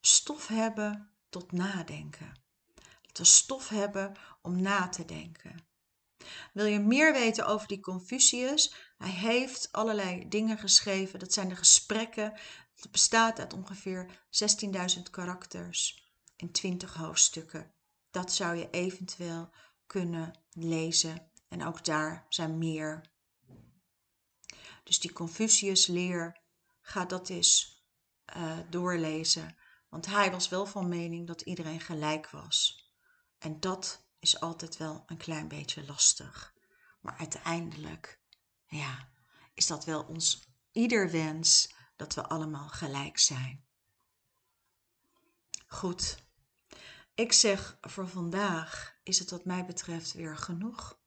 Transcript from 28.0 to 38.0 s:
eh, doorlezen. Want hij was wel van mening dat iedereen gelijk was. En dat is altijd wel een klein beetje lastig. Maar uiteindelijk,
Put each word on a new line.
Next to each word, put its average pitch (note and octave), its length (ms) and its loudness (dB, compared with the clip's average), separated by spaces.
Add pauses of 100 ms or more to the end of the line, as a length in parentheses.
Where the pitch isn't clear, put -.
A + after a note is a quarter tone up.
eh, E3 340 -6 (120)
doorlezen. D#3+ 840 0 (320)
Want E3 180 -10
hij G3 240 4
was F3+ 180 -2
wel F#3+ 180 0
van G3 220 -4
mening E3+ 380 -4
dat E3 140 -10
iedereen E3 400 -6
gelijk D#3 500 -4
was. - 560 -2 (520)
En D#3 220 -8
dat - 460 -4 (120)
is - 220 6
altijd E3 360 -6
wel D#3+ 300 -8
een E3 100 -10
klein D#3 320 -8
beetje D3 360 -8
lastig. - 680 0 (460)
Maar - 180 -10
uiteindelijk, D#3+ 1040 -8 (460)